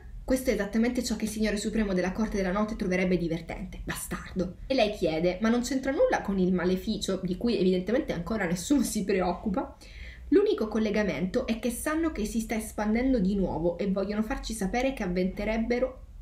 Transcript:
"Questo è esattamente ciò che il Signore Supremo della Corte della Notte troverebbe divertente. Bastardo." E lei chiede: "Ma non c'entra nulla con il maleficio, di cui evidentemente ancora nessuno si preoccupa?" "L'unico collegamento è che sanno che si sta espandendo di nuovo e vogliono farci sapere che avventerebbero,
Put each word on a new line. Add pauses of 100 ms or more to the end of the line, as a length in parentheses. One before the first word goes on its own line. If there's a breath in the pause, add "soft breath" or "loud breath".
(220)
"Questo
è
esattamente
ciò
che
il
Signore
Supremo
della
Corte
della
Notte
troverebbe
divertente.
Bastardo." (100)
E
lei
chiede:
"Ma
non
c'entra
nulla
con
il
maleficio,
di
cui
evidentemente
ancora
nessuno
si
preoccupa?" (520 loud breath)
"L'unico
collegamento
è
che
sanno
che
si
sta
espandendo
di
nuovo
e
vogliono
farci
sapere
che
avventerebbero, (180)